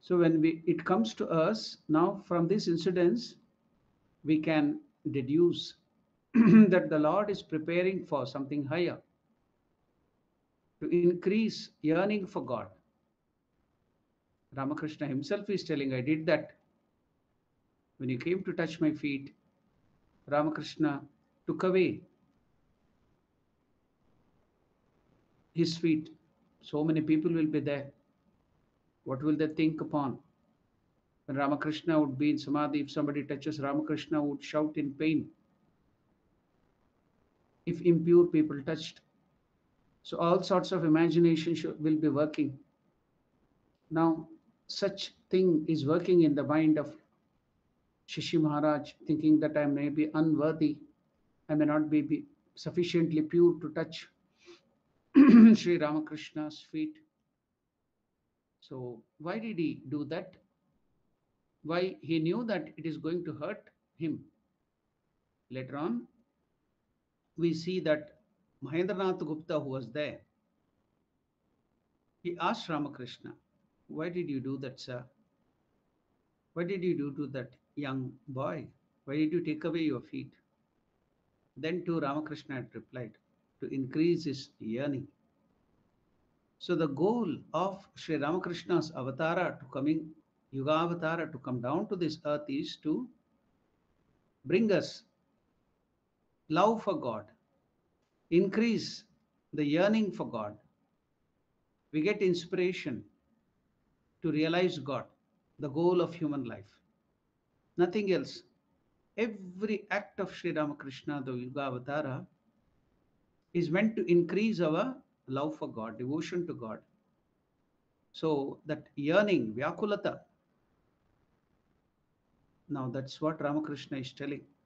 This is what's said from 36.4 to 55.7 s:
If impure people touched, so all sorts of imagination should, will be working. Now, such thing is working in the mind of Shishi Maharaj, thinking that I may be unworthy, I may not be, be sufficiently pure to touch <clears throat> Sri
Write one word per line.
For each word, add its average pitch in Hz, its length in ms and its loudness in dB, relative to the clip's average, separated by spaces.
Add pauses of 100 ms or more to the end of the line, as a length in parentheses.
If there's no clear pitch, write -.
If 170 160 -4
impure 175 440 8
people 151 360 0
touched, - 400 -8 (1000)
so - 140 -10
all 175 260 4
sorts 180 300 2
of 170 120 0
imagination 165 720 4
should, - 300 -6
will 156 120 2
be 156 120 2
working. 147 500 0 (1300)
Now, 160 360 2 (420)
such - 440 -4 (160)
thing 180 400 4
is 147 180 0
working 170 360 4
in 147 120 6
the 143 80 0
mind 156 360 4
of 147 160 -6 (1120)
Shishi 160 320 0
Maharaj, 151 520 0 (140)
thinking 156 340 4
that 151 180 0
I 147 80 2
may 143 240 0
be 151 240 0
unworthy, 156 640 2 (720)
I 156 40 0
may 151 120 4
not 151 240 2
be, 151 100 4
be - 240 -2 (300)
sufficiently 165 640 0
pure 170 400 4
to 151 140 -8
touch 160 340 -8 (1080)
<clears throat> 226 400 12
Sri 175 220 2